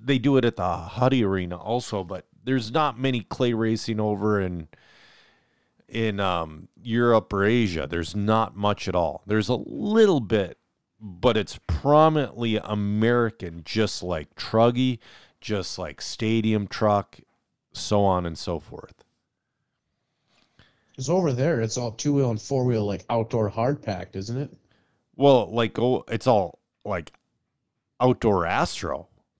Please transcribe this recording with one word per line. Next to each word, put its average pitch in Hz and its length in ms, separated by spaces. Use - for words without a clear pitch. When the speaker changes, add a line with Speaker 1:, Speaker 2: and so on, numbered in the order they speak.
Speaker 1:
they 135 140
do 139 180
it 127 80
at 117 120
the 90 200
Huddy 120 460
Arena 92 340
also, 110 460
but 90 240
there's 117 300
not 139 260
many 127 220
clay 120 320
racing 110 480
over 104 400
in, 87 260
in, 110 300
um, 85 480
Europe 117 500
or 98 120
Asia. 101 420
There's 85 300
not 107 400
much 101 320
at 92 60
all. 82 320
There's 107 220
a 120 80
little 208 640
bit, 101 360
but 104 360
it's - 300
prominently 143 880
American, 104 1080
just - 380
like 85 320
Truggy, 120 640
just 104 380
like 78 220
Stadium 110 680
Truck, 104 500
so - 320
on 92 200
and 82 140
so 85 220
forth. - 440
Speaker 2:
'Cause 131 140
over 170 220
there, 131 280
it's 113 160
all 120 160
two-wheel 143 380
and 107 100
four-wheel, 123 460
like, 98 240
outdoor 113 380
hard 123 340
packed, 92 340
isn't 107 220
it? 139 180
Speaker 1:
Well, 127 340
like, 113 280
oh, 120 300
it's - 180
all, 104 340
like, 92 280
outdoor 107 460
Astro 85 600